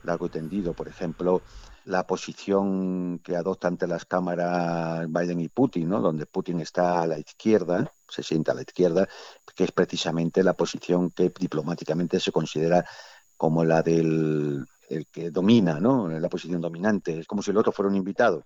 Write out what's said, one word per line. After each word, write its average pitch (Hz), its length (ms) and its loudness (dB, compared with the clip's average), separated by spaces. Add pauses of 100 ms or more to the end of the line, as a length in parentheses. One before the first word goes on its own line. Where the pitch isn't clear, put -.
largo 85 240 -2
y 85 40 -4
tendido. 85 440 -4
Por - 140 -10
ejemplo, 87 520 0 (460)
la 92 200 0
posición 92 1120 -2
que 87 160 -4
adopta 92 320 -2
ante 87 180 -2
las 85 180 -4
cámaras 87 1040 -2
Biden 87 300 -2
y 80 80 -4
Putin, 90 400 0
¿no? 107 120 0
Donde 78 260 0
Putin 87 340 -4
está 87 400 0
a 82 60 2
la 80 120 -2
izquierda, 95 720 0 (160)
se - 160 -10
sienta 80 300 0
a - 20 0
la 65 80 -6
izquierda, 90 460 2 (460)
que 95 100 2
es - 80 -2
precisamente 85 680 0
la 90 100 4
posición 87 580 0
que 90 280 0
diplomáticamente 82 840 -2
se - 120 -2
considera 82 520 2 (520)
como 82 280 2
la 80 180 4
del, 78 840 0 (220)
el 76 180 -6
que 82 240 -8
domina, 90 500 4
¿no? 113 280 2
La 80 200 -4
posición 85 320 -4
dominante. 85 600 -2
Es 82 60 -14
como 104 160 -4
si 104 80 -4
el 95 60 2
otro 110 160 4
fuera 98 160 0
un 98 80 2
invitado. 95 500 0